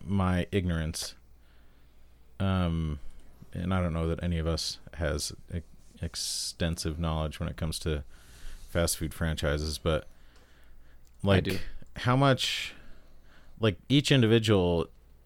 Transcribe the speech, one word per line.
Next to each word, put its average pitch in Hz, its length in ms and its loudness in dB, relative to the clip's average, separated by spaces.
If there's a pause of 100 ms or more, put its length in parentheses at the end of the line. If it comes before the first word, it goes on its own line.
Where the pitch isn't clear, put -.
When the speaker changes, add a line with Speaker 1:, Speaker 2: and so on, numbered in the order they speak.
Speaker 1:
my 92 460 2
ignorance. 82 640 -2 (1200)
Um, 82 600 2 (540)
and 90 200 -2
I 92 80 2
don't 85 120 0
know 82 140 0
that 82 160 -2
any 87 140 0
of 80 100 0
us - 320 -2 (140)
has 76 400 -4 (200)
e-, 85 60 -4 (420)
extensive - 1000 -4
knowledge 78 400 -2
when 80 100 -4
it 65 80 -10
comes 80 220 -4
to 73 240 -2 (680)
fast 85 280 0
food 80 160 -6
franchises, 76 640 -2
but, - 300 0 (1160)
Speaker 2:
I 98 40 2
Speaker 1:
like, 92 180 6
Speaker 2:
do. 98 120 0 (400)
Speaker 1:
how 123 180 2
much, - 580 2 (880)
like, 110 180 2 (120)
each 139 220 4
individual 107 760 6 (380)